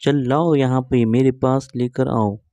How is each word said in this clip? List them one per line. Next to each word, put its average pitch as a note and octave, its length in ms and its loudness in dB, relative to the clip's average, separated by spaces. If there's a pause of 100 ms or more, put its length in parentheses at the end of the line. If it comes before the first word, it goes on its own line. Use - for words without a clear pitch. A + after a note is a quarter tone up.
चल C#3+ 260 0
लाओ D#3 280 0
यहाँ C3 260 2
पे, B2+ 240 0
मेरे B2 260 2 (100)
पास C3 340 -2
लेकर B2+ 340 -4
आओ। G#2+ 280 -2 (160)